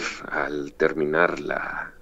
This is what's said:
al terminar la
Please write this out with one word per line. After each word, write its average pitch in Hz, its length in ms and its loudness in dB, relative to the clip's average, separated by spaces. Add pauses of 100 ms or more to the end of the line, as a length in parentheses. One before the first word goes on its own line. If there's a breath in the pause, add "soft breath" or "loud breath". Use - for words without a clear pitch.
(300)
al 71 440 -2
terminar 78 680 4
la - 640 -6